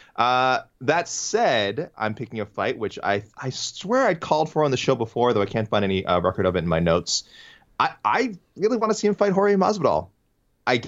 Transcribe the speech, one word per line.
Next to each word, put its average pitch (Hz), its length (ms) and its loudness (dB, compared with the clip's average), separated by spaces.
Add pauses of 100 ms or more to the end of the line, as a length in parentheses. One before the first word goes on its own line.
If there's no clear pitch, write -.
(160)
Uh, 127 440 2 (220)
that 151 260 0
said, 143 880 -2
I'm 107 180 -4
picking 113 260 -10
a 101 60 -4
fight 107 320 -4
which 107 240 -8
I, 101 220 -2 (120)
I 131 140 -8
swear 240 560 -2
I 190 80 2
called 156 360 -2
for 156 140 0
on 143 60 2
the 127 60 0
show 135 180 0
before, 117 380 0
though 104 100 2
I 101 40 0
can't 110 220 -4
find 104 160 2
any, 95 220 0
uh, 87 140 2
record 92 260 0
of 90 100 2
it 90 40 0
in 82 80 -4
my 82 120 2
notes. 85 440 0 (540)
I, - 160 0 (100)
I 247 300 0 (220)
really 220 200 0
wanna 220 180 0
see 208 140 0
him 208 60 2
fight 202 180 2
Jorge 202 220 4
Masvidal. 175 540 2 (580)
I, 123 220 2